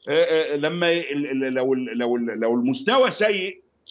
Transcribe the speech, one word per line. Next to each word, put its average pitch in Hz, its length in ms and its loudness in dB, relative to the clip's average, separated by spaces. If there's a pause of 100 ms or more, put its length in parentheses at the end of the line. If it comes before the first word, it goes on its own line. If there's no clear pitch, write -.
آه، 143 40 -2
آه، 160 440 2
لما 170 360 0
ال-، 143 380 -2
ال-، 131 240 -2
لو 131 200 0
ال-، 120 240 -4
لو 120 180 0
ال-، 113 240 -4
لو 113 140 2
المستوى 135 560 2
سيء 196 520 -2 (280)